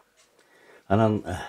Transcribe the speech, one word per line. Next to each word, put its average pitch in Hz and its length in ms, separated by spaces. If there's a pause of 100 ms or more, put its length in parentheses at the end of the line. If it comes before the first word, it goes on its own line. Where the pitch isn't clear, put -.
(880)
анан, 107 380
э, 87 100 (140)